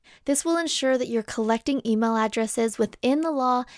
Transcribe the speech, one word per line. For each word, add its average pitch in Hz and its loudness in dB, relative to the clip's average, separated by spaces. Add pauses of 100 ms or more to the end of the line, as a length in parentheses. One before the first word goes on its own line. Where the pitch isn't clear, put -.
(240)
This 277 0
will 330 2
ensure 269 0
that 247 -2
you're 226 0
collecting 233 -2
email 226 2
addresses 220 0
within 254 0
the 330 0
law 254 0 (120)